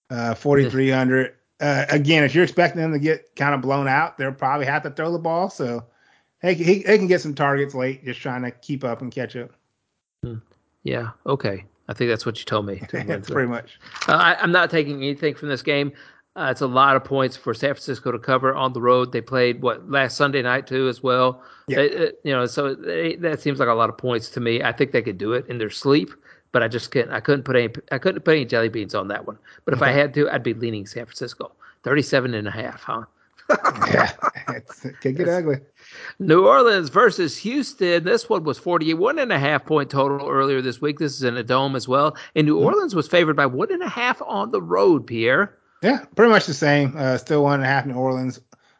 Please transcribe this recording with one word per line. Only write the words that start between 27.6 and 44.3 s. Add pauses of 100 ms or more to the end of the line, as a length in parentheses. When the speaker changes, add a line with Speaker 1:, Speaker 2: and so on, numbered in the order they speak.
Speaker 2:
I
couldn't
put
any
jelly
beans
on
that
one. (300)
But
if
I
Speaker 1:
Okay.
Speaker 2:
had
to,
I'd
be
leaning
San
Francisco. (300)
Thirty-seven
and
a
half,
huh? (460)
<laughs> (360)
Speaker 1:
Yeah, (360)
it's,
it
could
get
Speaker 2:
It's
Speaker 1:
ugly. (600)
Speaker 2:
New
Orleans
versus
Houston.
This
one
was
forty-one
and
a
half
point
total
earlier
this
week.
This
is
in
a
dome
as
well. (180)
And
New
Speaker 1:
Mm-hmm.
Speaker 2:
Orleans
was
favored
by
one
and
a
half
on